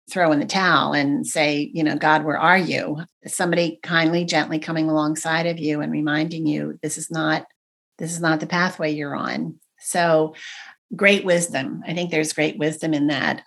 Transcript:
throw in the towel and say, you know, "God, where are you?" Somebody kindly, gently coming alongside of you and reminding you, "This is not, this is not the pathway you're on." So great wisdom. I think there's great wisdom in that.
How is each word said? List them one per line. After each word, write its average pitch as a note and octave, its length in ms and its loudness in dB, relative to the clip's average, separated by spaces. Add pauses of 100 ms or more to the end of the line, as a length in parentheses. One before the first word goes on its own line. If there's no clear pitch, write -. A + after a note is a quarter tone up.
(120)
throw E3+ 200 4
in D3 80 4
the - 60 -2
towel D#3 480 2
and C#3+ 320 0
say, D3 480 0
you E3 100 -2
know, C#3+ 120 2
"God, D#3 280 4
where D3+ 140 -2
are F3+ 220 6
you?" D#3+ 440 -4 (220)
Somebody E3+ 560 -2
kindly, E3+ 420 2
gently D#3+ 360 0
coming D#3+ 280 -2
alongside D#3 600 0
of E3 100 -2
you D3+ 240 -2
and D#3 100 -4
reminding D#3 540 -2
you, D3+ 380 -2
"This D3+ 140 -6
is E3 120 -10
not, D#3 380 -2 (500)
this E3 140 -8
is E3+ 100 -6
not D#3+ 180 2
the E3 80 -6
pathway F3 440 0
you're D3 240 -4
on." D3+ 400 -6 (240)
So D#3+ 560 2 (600)
great G3 300 4
wisdom. F3 600 0
I E3 80 -4
think F3 160 -4
there's D#3 220 0
great D#3 260 -2
wisdom D#3+ 340 -2
in C#3+ 140 2
that. C#3+ 400 0